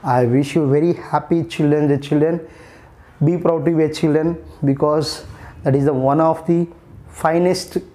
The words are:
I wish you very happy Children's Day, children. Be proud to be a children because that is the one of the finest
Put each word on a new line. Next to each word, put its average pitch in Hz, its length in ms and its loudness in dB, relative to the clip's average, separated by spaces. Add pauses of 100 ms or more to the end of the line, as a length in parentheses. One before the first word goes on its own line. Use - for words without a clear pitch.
(160)
I 127 60 4 (100)
wish 143 240 2
you 160 60 4 (100)
very 156 180 2 (200)
happy 165 280 0 (140)
Children's 147 380 2
Day, 143 160 2
children. 156 280 2 (920)
Be 170 80 4 (100)
proud 165 220 -2
to 170 120 2
be 160 80 4
a 147 120 -4
children 156 280 0 (440)
because 151 400 0 (520)
that 135 160 2
is 139 120 0
the 143 40 -2 (160)
one 151 160 2
of 160 120 0 (120)
the 170 80 2 (640)
finest 175 480 0 (240)